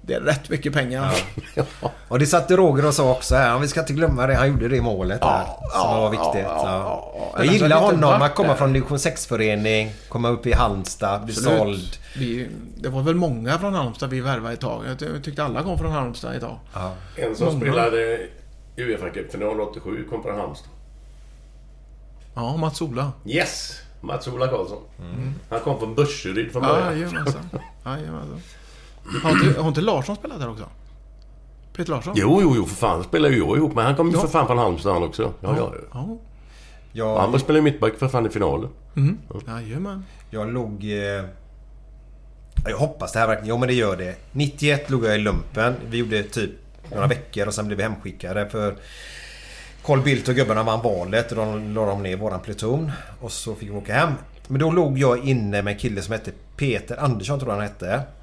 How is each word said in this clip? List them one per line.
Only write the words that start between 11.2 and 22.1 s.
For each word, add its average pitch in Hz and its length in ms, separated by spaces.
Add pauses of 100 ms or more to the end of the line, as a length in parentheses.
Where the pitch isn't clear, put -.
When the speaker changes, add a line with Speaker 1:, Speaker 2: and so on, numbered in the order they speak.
Speaker 2:
bli 113 80
Speaker 1:
Absolut. 113 260
Speaker 2:
såld. 98 380 (200)
Speaker 1:
Vi, 123 300 (300)
det - 120
var 135 120
väl 160 140
många 143 440
från 196 140
Halmstad 135 360
vi 131 120
värvade 120 320
ett 120 80
tag. 113 280
Jag 131 100
ty-, 151 140
jag 143 100
tyckte 147 200
alla 131 200
kom 180 140
från 160 140
Halmstad 123 440
ett 120 60
tag. 113 180 (140)
Speaker 2:
Ja. 92 180 (240)
Speaker 3:
En 110 200
som 117 120
Speaker 1:
Många. 151 120
Speaker 3:
spelade 117 600 (580)
uefa-cupfinal 104 840
åttiosju 101 480
kom 113 140
från 104 160
Halmstad. - 300 (1600)